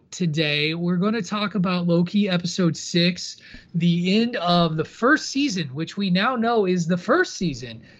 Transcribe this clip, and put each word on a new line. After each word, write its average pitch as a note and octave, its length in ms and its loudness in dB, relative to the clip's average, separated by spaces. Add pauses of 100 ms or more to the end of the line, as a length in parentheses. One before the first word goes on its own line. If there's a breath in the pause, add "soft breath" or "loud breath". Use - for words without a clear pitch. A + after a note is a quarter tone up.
(120)
today. D3+ 640 0
We're F3 240 -2
gonna G#3+ 240 0
talk G#3 340 -4
about F3+ 320 0
Loki F3+ 400 2
episode F3 480 0
six, - 640 -2 (360 loud breath)
the F3 460 2
end A#3 160 0
of F3 400 2
the D#3 80 0
first - 460 0
season, F#3+ 400 -2
which D#3 260 -8
we G3+ 140 -2
now G#3 260 2
know A3+ 300 2
is F3+ 200 0
the F3 120 0
first E4 380 0
season, B2 460 -6 (180 loud breath)